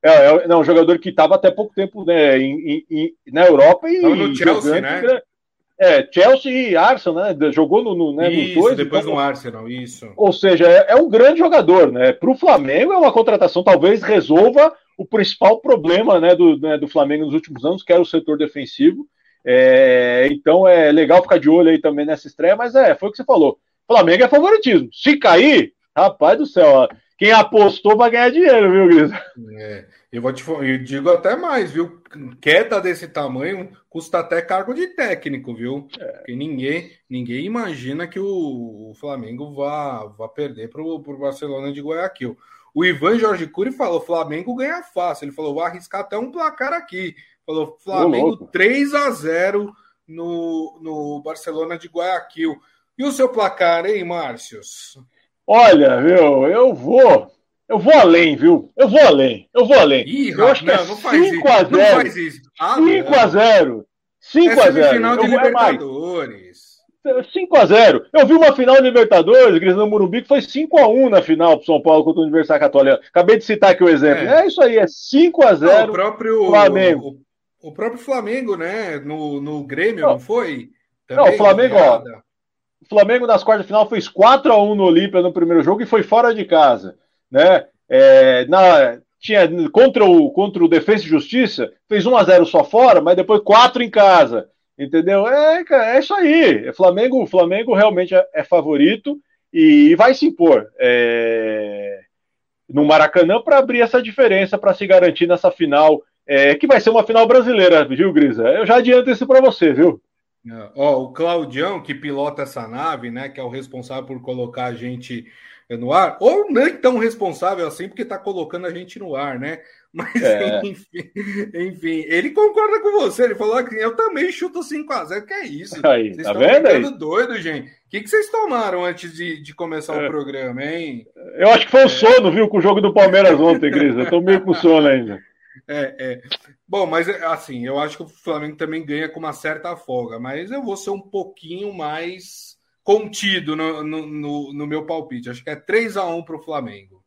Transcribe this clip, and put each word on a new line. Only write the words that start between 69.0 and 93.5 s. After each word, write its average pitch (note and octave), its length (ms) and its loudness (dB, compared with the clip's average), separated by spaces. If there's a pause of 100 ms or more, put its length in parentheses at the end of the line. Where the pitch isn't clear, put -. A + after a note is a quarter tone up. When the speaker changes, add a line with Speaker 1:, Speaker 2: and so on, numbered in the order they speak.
Speaker 1:
Gris, F#3 160 0
no G#3+ 100 0
Morumbi, G#3 360 -2
que - 60 -20
foi C#4 140 0
cinco D4+ 360 -2
a B3 100 6
um B3+ 200 2
na G3 140 2
final D#3+ 360 2
pro - 80 -12
São D#3 140 0
Paulo D#3 220 4
contra D#3+ 200 -2
a - 20 0
Universidade D#3 340 -2
Católica. C#3 500 2
Acabei F3+ 280 2
de - 80 -6
citar G#3 260 2
aqui F3+ 140 2
o F3 40 6
exemplo. D3+ 380 2
Speaker 2:
É. C#4+ 140 4
Speaker 1:
É G4 60 0
isso F4+ 140 -4
aí, A#3+ 180 4
é G3 100 2
cinco E4 580 0
a G3+ 80 4
zero F3+ 280 4
Speaker 2:
Não, A3 80 -2
o - 20 -10
próprio G#3+ 540 -4
Speaker 1:
Flamengo. F#3 720 2 (420)
Speaker 2:
o, D#3+ 60 -20
o D3 40 -20
próprio A#3 280 -10
Flamengo, A#3+ 560 -8
né, F3 420 -10
no, D3 420 -12
no D3 220 -12
Grêmio, E3+ 400 -6
Speaker 1:
Não. C#3+ 120 0
Speaker 2:
não B2+ 40 -6
foi? E3+ 520 -8 (380)
Speaker 1:
Não, C4 100 -4
o C#4 80 4
Speaker 2:
Também, G3+ 120 4
Speaker 1:
Flamengo, G#3 380 2
ó, C3+ 220 4
Speaker 2:
goleada. A#2 260 -16 (580)
Speaker 1:
o - 60 -20
Flamengo A3 380 0
nas A3 180 0
quartas G#3+ 200 0
de - 40 -18
final G#3 200 0
fez G#3+ 200 -6
quatro B3 440 2
a G#3 80 4
um G#3 140 0
no G3+ 80 -2
Olímpia F3+ 400 2
no F3+ 100 -2
primeiro E3+ 300 0
jogo G#3 200 -2
e G#3+ 40 -8
foi A3 160 0
fora A#3 320 0
de G#3 100 -8
casa, B2 520 0 (340)
né? D3+ 360 2 (220)
É, C3 580 6
na, D3+ 520 4 (220)
tinha G3+ 280 0 (220)
contra A#3+ 340 4
o, E3+ 280 4
contra F#3+ 320 -2
o D#3+ 40 2
Defensa E3+ 360 0
e D#3+ 40 -14
Justiça, D#3+ 640 -4 (160)
fez G3+ 160 -2
um B3 120 2
a G3+ 80 4
zero F3 200 6
só - 200 0
fora, A3+ 360 4
mas E3+ 140 2
depois G3 300 0
quatro A#3+ 380 4